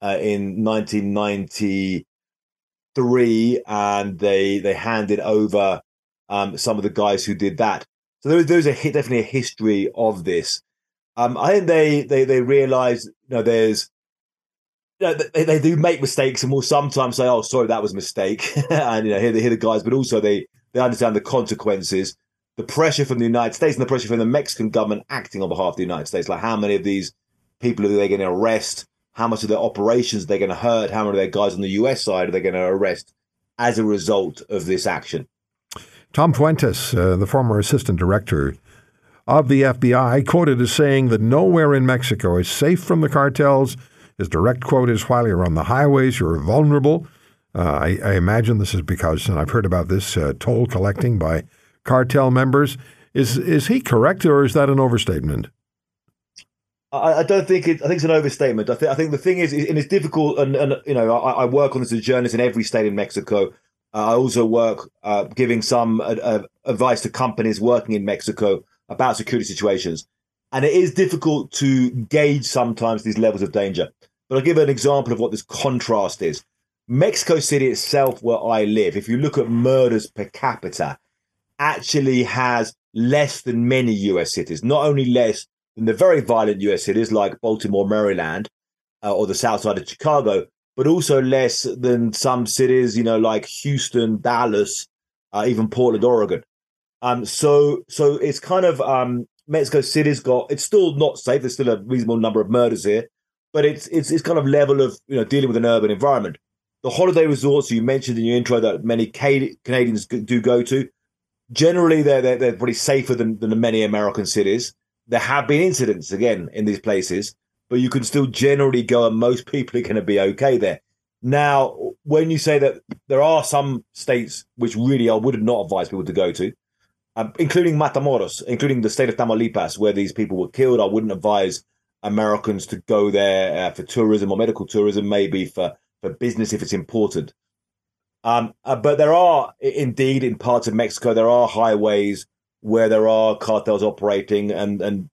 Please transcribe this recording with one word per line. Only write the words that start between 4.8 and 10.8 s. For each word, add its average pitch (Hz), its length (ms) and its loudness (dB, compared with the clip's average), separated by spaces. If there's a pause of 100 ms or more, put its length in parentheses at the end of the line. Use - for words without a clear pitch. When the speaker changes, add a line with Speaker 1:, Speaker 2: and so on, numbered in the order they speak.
Speaker 1:
over, 101 600 0 (500)
um, 98 280 -4
some 113 200 -2
of 98 60 -6
the 104 60 -2
guys 104 340 0
who 101 120 -4
did 90 220 -4
that. 107 280 -2 (360)
So 135 80 -6
there, 170 120 4
there's 165 240 2
a 143 80 2
hi-, 147 160 -4
definitely 127 300 -2
a - 20 0
history 110 720 -2
of 101 300 -2
this. 85 400 -4 (540)